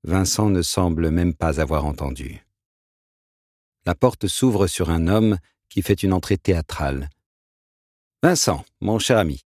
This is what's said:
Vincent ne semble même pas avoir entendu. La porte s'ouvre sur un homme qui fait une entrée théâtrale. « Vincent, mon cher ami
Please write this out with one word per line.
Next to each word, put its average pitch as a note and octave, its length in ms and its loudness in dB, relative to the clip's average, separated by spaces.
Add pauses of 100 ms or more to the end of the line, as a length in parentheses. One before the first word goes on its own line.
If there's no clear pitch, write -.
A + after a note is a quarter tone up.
Vincent F#2+ 480 0
ne F2+ 120 2
semble E2 480 0
même E2+ 220 2
pas D#2 280 -2
avoir D2+ 260 0
entendu. C#2 580 -8 (1400)
La F2 80 0
porte A#2+ 320 0
s'ouvre G2+ 400 2
sur E2 240 -2
un E2 160 0
homme G#2 320 2 (300)
qui - 120 -4
fait G2 220 0
une F#2+ 100 2
entrée F#2 260 0
théâtrale. « D2 680 -2 (1160)
Vincent, A#2 400 0 (160)
mon G#2+ 180 0
cher A2+ 200 2
ami D2+ 260 -2 (120)